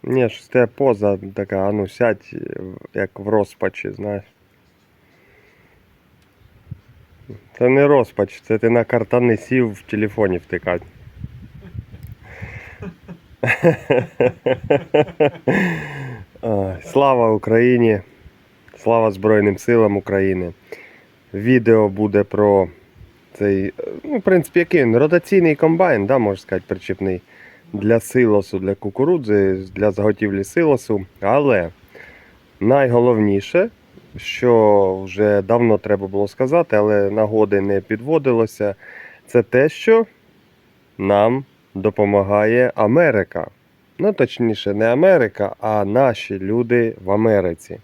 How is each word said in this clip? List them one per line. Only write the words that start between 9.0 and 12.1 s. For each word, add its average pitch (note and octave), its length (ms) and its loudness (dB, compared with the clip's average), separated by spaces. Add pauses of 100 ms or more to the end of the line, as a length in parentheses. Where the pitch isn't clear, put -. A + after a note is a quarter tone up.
сів B2 340 -2
в G2+ 100 -16
телефоні G#2 560 -2
втикать. F2 440 -6 (2500)